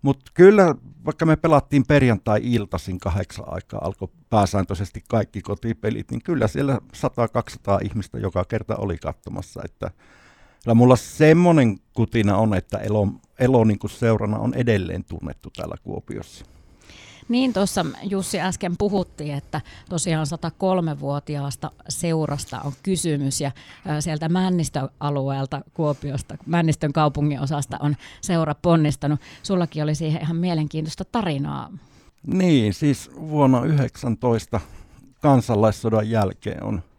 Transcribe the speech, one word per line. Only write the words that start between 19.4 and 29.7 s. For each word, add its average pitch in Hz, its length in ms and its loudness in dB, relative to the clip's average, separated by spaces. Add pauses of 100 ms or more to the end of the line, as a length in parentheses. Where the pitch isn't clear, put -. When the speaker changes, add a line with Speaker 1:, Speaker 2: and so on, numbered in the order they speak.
Speaker 2:
tosiaan 160 380 -2
satakolme-vuotiaasta 147 1400 -4 (180)
seurasta 151 720 -4
on 143 120 -8 (100)
kysymys 151 580 -2
ja, 139 100 -4 (380)
ö, 151 120 -2
sieltä 160 280 -4
Männistön 175 600 0 (100)
alueelta, 139 600 -4 (120)
Kuopiosta, 147 720 -4
Männistön 160 480 0
kaupungin 147 460 0
osasta 143 420 -4
on 147 140 0 (260)
seura 160 340 -2
ponnistanut. 151 640 2 (240)
Sullakin 170 400 -2